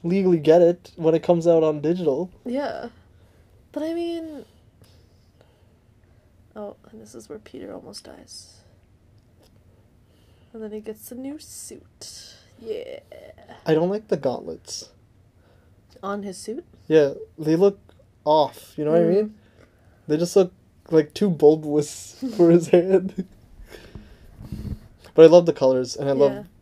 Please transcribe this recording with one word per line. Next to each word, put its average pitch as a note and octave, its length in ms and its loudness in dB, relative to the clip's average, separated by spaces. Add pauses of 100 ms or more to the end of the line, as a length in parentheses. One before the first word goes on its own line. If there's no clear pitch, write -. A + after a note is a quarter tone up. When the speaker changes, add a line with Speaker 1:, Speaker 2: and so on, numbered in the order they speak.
Speaker 1:
legally F3+ 340 0
get D#3 240 6
it F3 360 0
when D#3+ 180 0
it D#3+ 80 -2
comes E3+ 240 0
out E3 160 4
on D3+ 160 -2
digital. D#3+ 500 -2 (160)
Speaker 2:
Yeah. B3 440 -8 (800)
But D4 120 -10
I D#4+ 100 -8
mean, E4 500 -10 (2250)
oh, G#3 180 -14 (160)
and A3 100 -20
this G#3+ 140 -20
is A3 140 -20
where A3 100 -16
Peter - 340 -18
almost - 300 -20
dies. - 600 -20 (1900)
And A3+ 100 -16
then G#3+ 120 -14
he G#3+ 80 -14
gets A3 280 -16
a B3 60 -16
new C#4 240 -14
suit. - 960 -20 (240)
Yeah. A3 400 -12 (680)
Speaker 1:
I E3 80 0
don't E3 160 0
like G#3 200 -8
the F3+ 80 -2
gauntlets. - 720 -10 (1120)
Speaker 2:
On G3+ 180 -8
his G3 160 -14
suit? B3 260 -14 (240)
Speaker 1:
Yeah, D3+ 280 4 (240)
they D#3 160 0
look G3 240 2 (440)
off, D3+ 540 0
you D3+ 80 -6
know D3+ 60 -2
what E3+ 100 4
I E3 40 2
Speaker 2:
Mm. - 100 0
Speaker 1:
mean? G#3+ 200 -2 (720)
They D3+ 80 0
just E3+ 200 -2
look, F#3 180 4 (380)
like, D#3 240 2
too G#3+ 140 0
bulbous D3+ 1000 0
<laughs> G#3+ 100 -12
for E3+ 140 6
his E3+ 160 4
hand. F#3+ 580 0 (1900)
But E3 100 10
I - 20 10
love E3+ 200 8
the D3+ 60 -2
colors, C3 420 -2
and C#3 120 -6
I C#3 40 -2
love C#3 220 2
Speaker 2:
Yeah. C3+ 100 -12 (180)